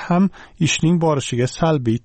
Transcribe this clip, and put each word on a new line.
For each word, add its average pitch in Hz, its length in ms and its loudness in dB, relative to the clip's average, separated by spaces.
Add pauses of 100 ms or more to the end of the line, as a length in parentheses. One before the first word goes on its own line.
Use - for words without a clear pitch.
ham 175 180 2 (440)
ishning 165 280 2 (100)
borishiga 127 420 0 (120)
salbiy 135 460 0